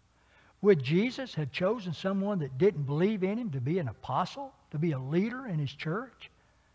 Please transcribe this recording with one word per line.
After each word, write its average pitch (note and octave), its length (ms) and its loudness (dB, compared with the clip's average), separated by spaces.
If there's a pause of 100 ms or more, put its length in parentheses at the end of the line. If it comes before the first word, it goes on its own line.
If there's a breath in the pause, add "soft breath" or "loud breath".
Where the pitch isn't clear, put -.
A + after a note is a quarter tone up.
(600 soft breath)
Would F#3+ 220 6
Jesus A3 520 0
have D3+ 160 -4
chosen F3+ 420 -2
someone G3 460 -2
that C3 180 -4
didn't E3 260 4
believe F3 400 2
in G3+ 160 0
him A#3 120 -4
to C3+ 100 -2
be D#3 180 0
an C#3+ 80 -2
apostle, F3 680 -4 (180)
to D3+ 60 -6
be E3 140 2
a C3 80 -4
leader G#3+ 480 -2
in E3+ 100 -2
his C#3+ 160 -2
church, A3 560 -6 (460 soft breath)